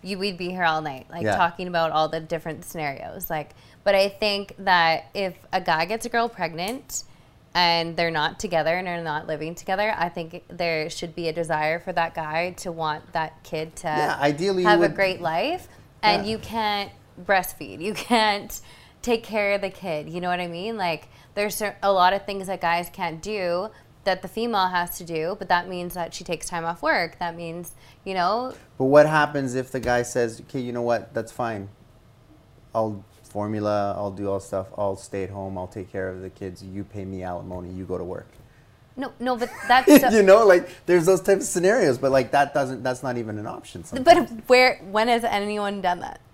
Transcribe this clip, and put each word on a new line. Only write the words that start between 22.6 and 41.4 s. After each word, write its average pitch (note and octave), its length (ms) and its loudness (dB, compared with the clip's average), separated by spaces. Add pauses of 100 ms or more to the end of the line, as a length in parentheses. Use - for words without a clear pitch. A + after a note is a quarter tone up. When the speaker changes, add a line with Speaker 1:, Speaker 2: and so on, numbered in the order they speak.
Speaker 1:
guys E3+ 320 0
can't E3 300 -8
do F#3+ 480 -4 (340)
that F#3+ 180 0
the F#3+ 60 -12
female A3 400 0
has F3 300 -4
to F3+ 60 -12
do, E3 340 -4
but F#3+ 100 -12
that F3 200 2
means F3+ 260 -8
that E3+ 200 -6
she E3+ 100 -12
takes E3 240 -6
time E3+ 160 -6
off E3+ 180 -6
work. A3 360 -2
That E3+ 180 -6
means, E3+ 360 -10 (320)
you F#3+ 100 -8
know. G#3 400 0 (240)
Speaker 2:
But C3 80 2
what D3 200 10
happens D3 480 2
if B2+ 180 -4
the C3+ 80 -4
guy B2 220 2
says, A#2 460 -2
"Okay, C#3 120 -8
you A#2+ 120 -6
know A#2+ 100 -6
what? A#2 300 -2
That's A2+ 180 -6
fine. A2 380 -6 (1040)
I'll G#2+ 300 -2 (200)
formula, G#2 720 -2
I'll G2+ 140 -4
do G2 200 -6
all G2 100 -2
stuff, F#2+ 360 -6
I'll G2 200 -2
stay - 280 -8
at F#2+ 60 -8
home, F#2+ 280 -10
I'll F#2 100 -8
take F#2+ 240 -12
care F#2+ 160 -6
of F#2 140 -10
the F#2+ 80 -12
kids, F#2 340 -12
you F#2+ 180 -10
pay G2 220 -12
me F#2+ 180 -8
alimony, F2+ 500 -10
you F#2 120 -10
go F2+ 140 -6
to F2+ 60 -6
work"? F2+ 240 -10 (680)
Speaker 1:
No, B3+ 240 -8
no, B3 160 -2
but A#3+ 220 -4
Speaker 2:
<laughs> - 100 -10
Speaker 1:
that's B3+ 320 10
so - 80 4
Speaker 2:
You G#3 140 8
know, G3+ 240 10
like, F3+ 220 8 (180)
there's F3 200 6
those F#3 140 6
types G3 240 4